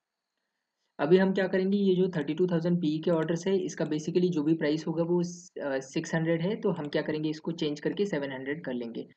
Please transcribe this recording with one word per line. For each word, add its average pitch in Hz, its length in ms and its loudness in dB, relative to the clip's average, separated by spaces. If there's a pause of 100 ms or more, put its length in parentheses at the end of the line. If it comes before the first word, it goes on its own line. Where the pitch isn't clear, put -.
(1000)
अभी 160 200 6
हम 190 140 4
क्या 190 140 2
करेंगे, 196 320 2
ये 196 160 4
जो 185 140 4
थर्टी 151 260 -2
टू 180 120 2
thousand 175 320 2
P 156 200 0
के 165 120 0
orders 165 360 0
है, 196 120 2
इसका - 260 -4
basically 165 460 0
जो 151 120 0
भी 160 120 2
price 156 320 0
होगा, 165 160 0
वो 175 200 2
स-, - 360 -10
अ, 135 200 -2
सिक्स 160 360 -4
हंड्रेड 165 280 0
है, 196 140 -2
तो 220 140 0
हम 156 180 -4
क्या 151 140 0
करेंगे, 156 280 -2
इसको 151 220 -6
change 147 280 -4
करके 165 260 -2
सेवन 143 260 -4
हंड्रेड 135 320 -6
कर 131 80 -4
लेंगे। 120 340 -8 (100)